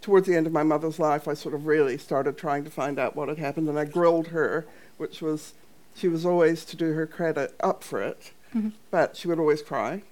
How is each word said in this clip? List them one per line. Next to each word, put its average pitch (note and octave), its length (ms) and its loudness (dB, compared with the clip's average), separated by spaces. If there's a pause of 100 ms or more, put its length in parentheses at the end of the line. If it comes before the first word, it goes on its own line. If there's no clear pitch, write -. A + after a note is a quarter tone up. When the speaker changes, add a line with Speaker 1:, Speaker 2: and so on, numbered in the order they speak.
Speaker 1:
towards F#3+ 260 6
the F3 80 4
end D#3+ 120 4
of D#3+ 40 -4
my E3 120 2
mother's D#3 360 0
life, D3+ 300 2
I D3+ 60 -2
sort D3+ 200 -8
of D3 120 -6
really D3 300 4
started C#3 400 -2
trying C#3+ 280 -2
to D#3 40 -12
find C#3+ 300 -4
out A#2+ 160 -2
what C#3+ 140 -6
had D3+ 80 -6
happened, D3+ 320 -4
and D3 100 -2
I D3+ 60 0
grilled E3 440 2
her, D#3 360 -2 (320)
which - 240 -10
was, D#3 320 -6 (420)
she F#3 140 -2
was E3 160 -2
always, E3 400 4
to - 100 -16
do D#3+ 180 0
her D#3+ 140 -2
credit, D#3 540 -4
up - 220 0
for G#2+ 180 -6
it, - 300 -8 (240)
Speaker 2:
Mm-hmm. G#3+ 140 -2 (200)
Speaker 1:
but E3+ 260 0
she - 120 -8
would E3+ 100 0
always D3+ 240 2
cry, C#3 400 -4 (100)